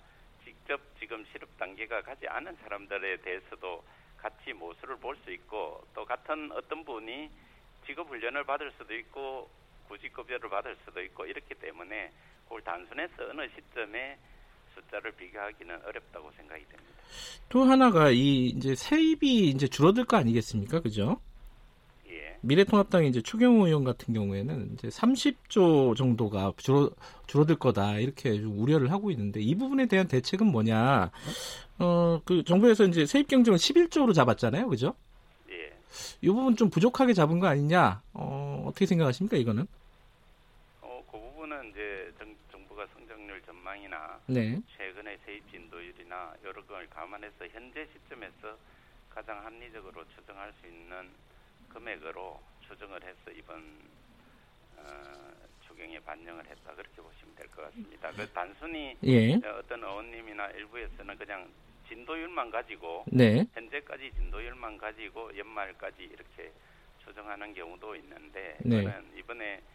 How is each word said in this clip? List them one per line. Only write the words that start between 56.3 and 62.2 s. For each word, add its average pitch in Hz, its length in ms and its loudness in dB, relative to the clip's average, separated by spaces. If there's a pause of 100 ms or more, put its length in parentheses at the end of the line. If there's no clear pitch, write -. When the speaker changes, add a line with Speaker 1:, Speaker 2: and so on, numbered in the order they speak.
Speaker 1:
했다, 76 280 -20
그렇게 87 260 -20
보시면 - 360 -20
될 76 120 -20
것 - 180 -20
같습니다. - 440 -16
그 104 200 -12
단순히 139 760 -12
Speaker 2:
예. 123 300 4
Speaker 1:
어, 107 260 -4
어떤 117 240 -14
의원님이나 107 640 -12
일부에서는 104 640 -16
그냥 98 320 -16 (400)
진도율만 147 640 -12